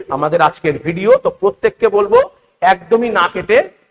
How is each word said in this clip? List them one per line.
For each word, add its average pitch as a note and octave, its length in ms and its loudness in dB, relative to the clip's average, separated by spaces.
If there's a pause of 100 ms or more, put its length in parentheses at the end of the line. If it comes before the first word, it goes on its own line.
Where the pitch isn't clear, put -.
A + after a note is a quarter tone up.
আমাদের D3+ 320 -2
আজকের D3+ 420 -2
ভিডিও। F#3 340 0
তো - 120 -2
প্রত্যেককে G#3 580 -2
বলবো G#3 340 2 (400)
একদমই F#3+ 480 0
না F3+ 240 0
কেটে G#3+ 360 0 (220)